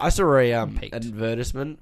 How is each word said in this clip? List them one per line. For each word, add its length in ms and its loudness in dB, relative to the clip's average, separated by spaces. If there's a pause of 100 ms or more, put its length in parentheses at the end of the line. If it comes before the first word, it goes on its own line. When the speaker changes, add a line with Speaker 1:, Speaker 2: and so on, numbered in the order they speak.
Speaker 1:
I 80 0
saw 280 4
a, 180 4
um, 240 -2
Speaker 2:
Peaked. 160 -10
Speaker 1:
advertisement 880 -6